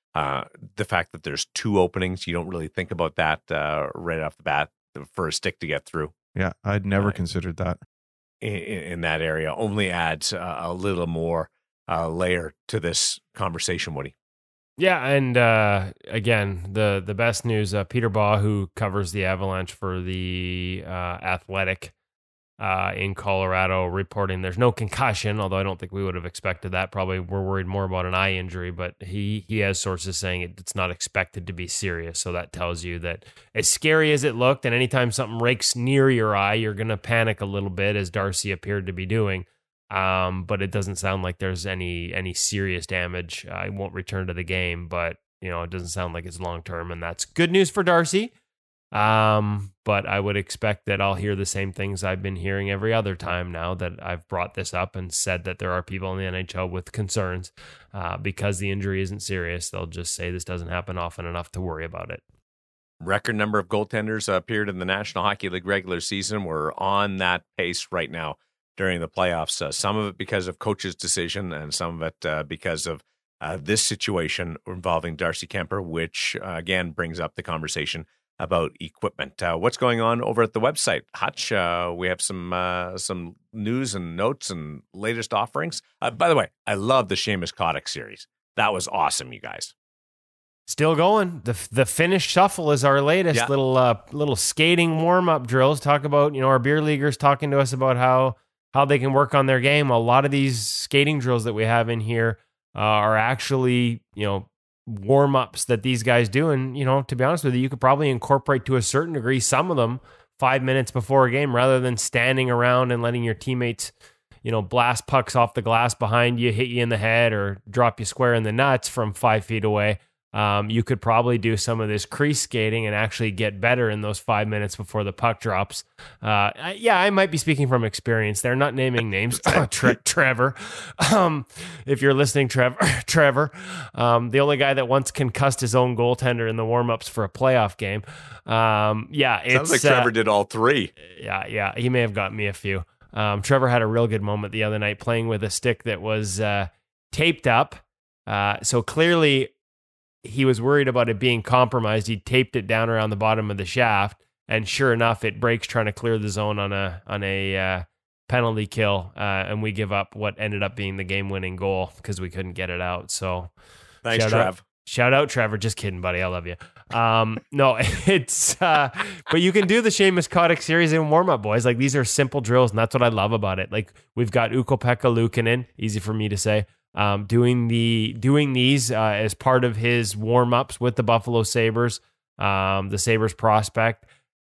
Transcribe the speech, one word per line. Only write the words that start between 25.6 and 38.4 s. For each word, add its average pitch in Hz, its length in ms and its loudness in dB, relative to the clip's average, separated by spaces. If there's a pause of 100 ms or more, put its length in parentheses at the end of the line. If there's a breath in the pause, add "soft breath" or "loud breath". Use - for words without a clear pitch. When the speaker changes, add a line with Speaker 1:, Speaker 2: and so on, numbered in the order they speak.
Speaker 3:
don't 95 160 -4
think 92 120 -12
we 98 120 -4
would 92 120 -4
have 85 100 -8
expected 90 460 -6
that. 92 200 -4
Probably 92 280 -2
we're 95 240 -4
worried 95 240 -2
more 98 160 -2
about 92 240 -4
an 92 80 -2
eye 95 180 2
injury, 90 380 -6
but 90 280 -8
he, 101 480 -6
he 107 120 -2
has 98 200 0
sources 92 380 -6
saying 90 240 -4
it, 87 180 -10
it's - 160 -12
not 92 140 -2
expected 90 560 -6
to 90 80 -8
be 87 140 -8
serious. 85 520 -6
So 90 120 -4
that 87 200 -6
tells 87 320 -6
you 87 160 -8
that 85 260 -8 (280 soft breath)
as - 160 0
scary 156 420 4
as 139 120 2
it 139 120 0
looked, 127 300 2
and 120 80 0
anytime 123 380 2
something 113 260 -6
rakes 120 380 0
near 135 340 4
your 110 260 2
eye, 98 200 2
you're 110 180 -2
gonna 110 240 -4
panic 113 440 0
a 104 40 -2
little 98 240 -4
bit, 98 260 0
as 95 140 -2
Darcy 98 420 -4